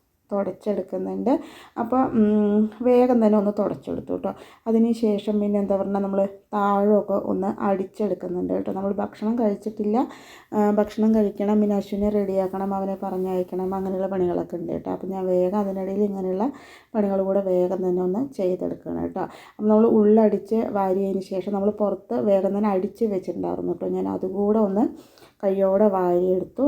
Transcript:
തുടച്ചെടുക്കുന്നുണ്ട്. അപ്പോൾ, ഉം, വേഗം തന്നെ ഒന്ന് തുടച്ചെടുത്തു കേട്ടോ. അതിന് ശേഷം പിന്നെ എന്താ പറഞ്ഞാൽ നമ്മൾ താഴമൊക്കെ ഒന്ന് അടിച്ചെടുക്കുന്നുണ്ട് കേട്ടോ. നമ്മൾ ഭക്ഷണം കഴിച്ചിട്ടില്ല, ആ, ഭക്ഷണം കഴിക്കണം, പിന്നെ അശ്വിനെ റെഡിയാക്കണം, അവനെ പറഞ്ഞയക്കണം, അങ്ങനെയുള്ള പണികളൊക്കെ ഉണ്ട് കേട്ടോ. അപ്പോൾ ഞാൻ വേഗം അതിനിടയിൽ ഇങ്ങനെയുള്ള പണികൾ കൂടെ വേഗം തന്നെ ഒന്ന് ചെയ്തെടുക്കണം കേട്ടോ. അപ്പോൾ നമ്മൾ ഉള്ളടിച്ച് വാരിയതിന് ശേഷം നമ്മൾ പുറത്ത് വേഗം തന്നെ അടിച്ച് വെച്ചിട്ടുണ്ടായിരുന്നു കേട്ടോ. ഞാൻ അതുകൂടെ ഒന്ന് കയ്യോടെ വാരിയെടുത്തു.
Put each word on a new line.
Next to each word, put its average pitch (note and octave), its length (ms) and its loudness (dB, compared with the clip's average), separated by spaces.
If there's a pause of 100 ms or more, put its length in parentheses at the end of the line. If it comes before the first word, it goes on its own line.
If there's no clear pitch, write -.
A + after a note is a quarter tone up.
(300)
തുടച്ചെടുക്കുന്നുണ്ട്. F#3+ 1000 -4 (460)
അപ്പോൾ, A#3 240 0 (120)
ഉം, G#3 500 4 (200)
വേഗം B3 360 4
തന്നെ G#3+ 200 4
ഒന്ന് G3+ 140 0
തുടച്ചെടുത്തു F#3 600 -4
കേട്ടോ. F3+ 180 -4 (360)
അതിന് A3+ 280 4
ശേഷം G#3+ 440 0
പിന്നെ G#3 200 0
എന്താ G3 180 0
പറഞ്ഞാൽ G3 260 -2
നമ്മൾ G3 180 -2 (300)
താഴമൊക്കെ G3+ 760 2
ഒന്ന് G3 260 -2 (100)
അടിച്ചെടുക്കുന്നുണ്ട് F#3 920 -2
കേട്ടോ. G3 200 -4
നമ്മൾ G3 200 -4
ഭക്ഷണം G#3 460 -4
കഴിച്ചിട്ടില്ല, G#3+ 580 -2 (560)
ആ, G#3+ 60 0 (120)
ഭക്ഷണം G#3 440 2
കഴിക്കണം, G#3 460 2
പിന്നെ G#3 160 2
അശ്വിനെ G3+ 340 -2
റെഡിയാക്കണം, F#3+ 640 -2
അവനെ G3 220 -4
പറഞ്ഞയക്കണം, F#3 800 -4
അങ്ങനെയുള്ള F#3+ 340 -2
പണികളൊക്കെ F3 480 -2
ഉണ്ട് E3+ 160 -6
കേട്ടോ. E3 180 -6
അപ്പോൾ F#3 220 -6
ഞാൻ F#3+ 140 -6
വേഗം F#3 320 2
അതിനിടയിൽ G3 440 -2
ഇങ്ങനെയുള്ള F#3+ 440 -2 (460)
പണികൾ G3 300 0
കൂടെ F#3+ 220 0
വേഗം F#3 380 0
തന്നെ F3+ 200 0
ഒന്ന് F#3 200 -2 (120)
ചെയ്തെടുക്കണം F3 680 -4
കേട്ടോ. E3+ 220 -6 (260)
അപ്പോൾ G#3+ 180 -2
നമ്മൾ G#3+ 220 6
ഉള്ളടിച്ച് G#3+ 720 4 (120)
വാരിയതിന് G3 500 -2
ശേഷം F#3+ 300 -6
നമ്മൾ G3 180 0
പുറത്ത് G#3 540 -4
വേഗം G3 280 2
തന്നെ G#3 180 0
അടിച്ച് F#3+ 340 -2
വെച്ചിട്ടുണ്ടായിരുന്നു F3+ 720 -4
കേട്ടോ. F#3 140 -6
ഞാൻ F#3 200 -4
അതുകൂടെ G3 520 0
ഒന്ന് G3+ 240 2 (540)
കയ്യോടെ G3 500 2
വാരിയെടുത്തു. F#3 800 0